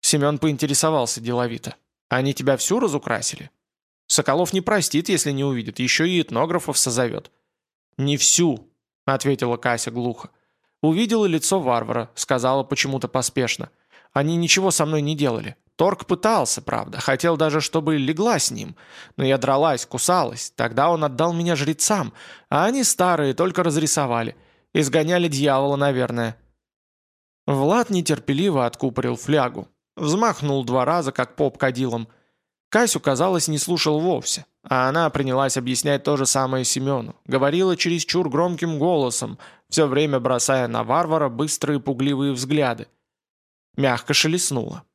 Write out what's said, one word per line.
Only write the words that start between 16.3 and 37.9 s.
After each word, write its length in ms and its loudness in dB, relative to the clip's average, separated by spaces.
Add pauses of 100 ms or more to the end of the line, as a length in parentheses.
правда, 380 -6
хотел 360 0
даже, 240 2
чтобы 380 -2
легла 420 0
с 100 -2
ним. 260 -12 (420)
Но 80 -2
я 120 4
дралась, 480 2
кусалась. 680 -2
Тогда 340 2
он 140 0
отдал 300 0
меня 220 0
жрецам, 580 -2 (360)
а 160 2
они 180 2
старые, 500 2
только 300 0
разрисовали. 720 0 (380)
Изгоняли 540 2
дьявола, 480 2
наверное». 640 -2 (1080)
Влад 440 2
нетерпеливо 760 0
откупорил 520 -2
флягу. 500 0 (280)
Взмахнул 680 0
два 200 0
раза, 280 0
как 240 -4
поп 220 -2
кадилом. 500 -2 (600)
Касю, 300 2
казалось, 480 0
не 100 -2
слушал 420 0
вовсе, 460 -2 (180)
а 260 0
она 200 0
принялась 460 0
объяснять 480 -2
то 140 0
же 80 0
самое 400 0
Семену. 500 -4 (100)
Говорила 520 0
чересчур 520 -2